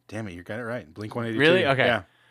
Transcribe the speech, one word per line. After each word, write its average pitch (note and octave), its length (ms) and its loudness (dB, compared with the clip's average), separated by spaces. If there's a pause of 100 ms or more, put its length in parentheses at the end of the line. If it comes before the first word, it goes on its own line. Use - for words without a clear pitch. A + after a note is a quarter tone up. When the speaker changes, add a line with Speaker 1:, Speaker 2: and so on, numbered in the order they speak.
Speaker 1:
Damn G#2+ 200 -10
it, F2+ 60 -12
you F2 100 -14
got G#2+ 160 -10
it B2 40 -10
right. A2+ 280 -10
Blink G#2 240 -12
one A#2 100 -4
eighty-two. A2+ 140 -2
Speaker 2:
Really? E3+ 260 6
Okay. C3 200 2
Speaker 1:
Yeah. A2+ 180 2 (280)